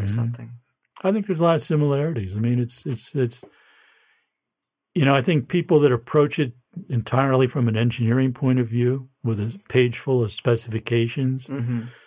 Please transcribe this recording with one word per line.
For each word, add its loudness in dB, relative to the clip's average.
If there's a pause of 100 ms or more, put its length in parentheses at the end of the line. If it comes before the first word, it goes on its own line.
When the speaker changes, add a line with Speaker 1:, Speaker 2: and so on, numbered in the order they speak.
Speaker 1:
or -2
Speaker 2:
Mm-hmm. 0
Speaker 1:
something. -4 (520)
Speaker 2:
I 0
think -2
there's -2
a 2
lot 4
of -2
similarities. -2
I -4
mean, 0
it's, -6
it's, -8
it's, -4 (1500)
you 2
know, 6
I 4
think 0
people 2
that 6
approach 0
it -2 (340)
entirely 2
from 0
an 0
engineering 2
point 0
of 0
view -2 (140)
with -2
a -4 (100)
page 2
full 0
of -6
specifications, -2
Speaker 1:
Mm-hmm. -4 (240)